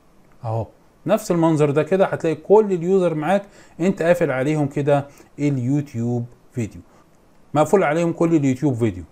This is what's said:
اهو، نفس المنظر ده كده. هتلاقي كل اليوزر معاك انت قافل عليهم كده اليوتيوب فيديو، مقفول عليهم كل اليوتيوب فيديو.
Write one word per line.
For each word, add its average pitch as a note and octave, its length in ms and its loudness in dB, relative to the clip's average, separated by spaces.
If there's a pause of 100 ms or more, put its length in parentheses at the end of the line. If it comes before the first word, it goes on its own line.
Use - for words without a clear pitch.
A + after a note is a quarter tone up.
(440)
اهو، A2+ 240 -6 (380)
نفس G#3 260 -2
المنظر D#3+ 380 2
ده D3 140 0
كده. F#3+ 220 2
هتلاقي D#3 300 -2
كل G3+ 380 2
اليوزر F3 400 0
معاك E3 300 -2 (360)
انت F#3+ 220 0
قافل E3+ 300 2
عليهم C#3+ 360 0
كده C#3+ 400 0 (320)
اليوتيوب B2 840 -2 (260)
فيديو، G2+ 300 -8 (720)
مقفول D#3 300 2
عليهم E3 300 0
كل E3 220 0
اليوتيوب C#3 380 0
فيديو. G#2+ 380 -2